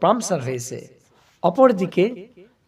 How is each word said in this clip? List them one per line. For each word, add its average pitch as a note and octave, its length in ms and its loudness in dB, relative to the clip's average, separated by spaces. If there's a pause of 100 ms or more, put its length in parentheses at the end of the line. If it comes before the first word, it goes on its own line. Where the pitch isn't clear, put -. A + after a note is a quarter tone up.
পামচার G3 400 0
হয়েছে, B2 540 -10 (480)
অপরদিকে G3 840 2 (420)